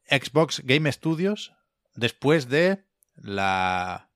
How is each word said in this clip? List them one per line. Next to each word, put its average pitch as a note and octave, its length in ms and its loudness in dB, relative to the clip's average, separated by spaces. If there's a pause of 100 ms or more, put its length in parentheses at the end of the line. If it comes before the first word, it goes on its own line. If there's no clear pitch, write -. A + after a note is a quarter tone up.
Xbox C#3+ 560 0
Game D3 260 2
Studios F3 640 -4 (400)
después B2 560 0
de F3+ 340 2 (320)
la F#2 1000 -2